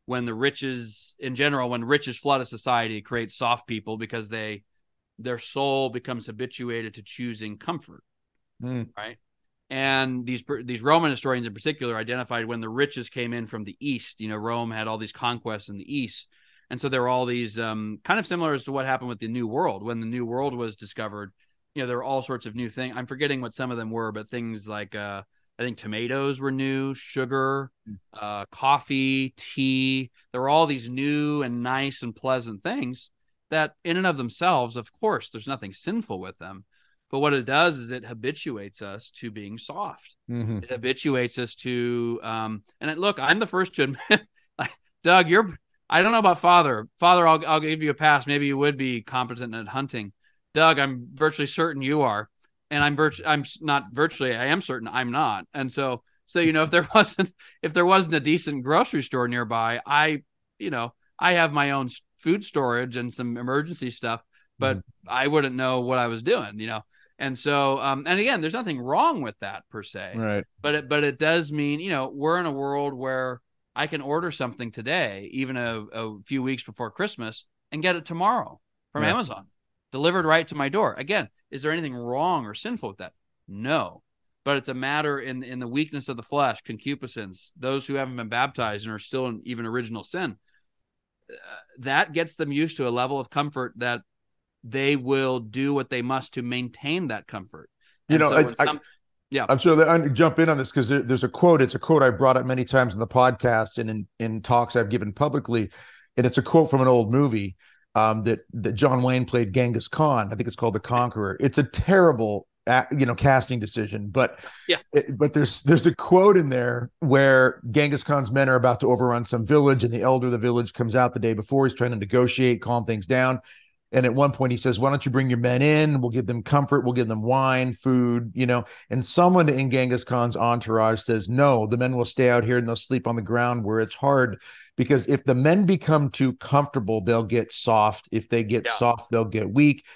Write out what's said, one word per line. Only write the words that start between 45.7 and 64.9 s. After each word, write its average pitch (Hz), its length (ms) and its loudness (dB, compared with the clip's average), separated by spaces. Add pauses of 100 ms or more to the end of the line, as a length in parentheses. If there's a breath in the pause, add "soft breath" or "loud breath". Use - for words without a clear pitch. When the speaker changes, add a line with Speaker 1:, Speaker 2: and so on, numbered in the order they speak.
Speaker 1:
I 170 140 4
don't 214 100 4
know 233 60 4
about 185 220 4
Father. 147 460 6 (140)
Father, 175 260 6
I'll, 160 200 6
I'll 156 140 2
give 156 220 -4
you 151 60 0
a 143 60 0
pass. 147 320 4
Maybe 143 200 0
you 139 120 -2
would 147 180 2
be 127 240 -4
competent 120 540 -6
at 113 140 -10
hunting. 123 440 -6 (400)
Doug, 160 260 4
I'm 131 360 -2
virtually 151 320 0
certain 156 340 -2
you 143 220 0
are. 107 260 0 (420)
And 147 140 2
I'm 147 100 2
virt-, 151 300 0
I'm 151 160 2
s-, - 220 -10
not 143 220 0 (100)
virtually, 135 420 0
I 120 100 -4
am 165 140 0
certain 120 260 -8
I'm 123 240 -4
not. 120 440 -2
And 131 180 -6
so, 131 300 -2 (240)
so, - 140 -2
you 160 120 4
know, 156 120 4
if 151 60 -4
there - 200 4
<laughs> - 40 0
wasn't, 196 380 4 (300 soft breath)
if 160 100 -4
there 175 140 4
wasn't 180 300 4
a 147 40 2
decent 151 440 0
grocery 160 380 2
store 123 260 -2
nearby, 117 580 -2
I, 151 380 2 (340)
you 202 100 -6
know, 120 240 -4 (260)
I 180 140 4
have 165 220 2
my 143 160 2
own 135 160 -2
s-, - 160 -12 (160)
food 196 260 0
storage 123 520 -2
and 120 140 -6
some 120 280 -8
emergency 135 520 -4
stuff, 113 320 -6 (360)
but 135 180 0
Speaker 2:
Mm-hmm. - 320 -18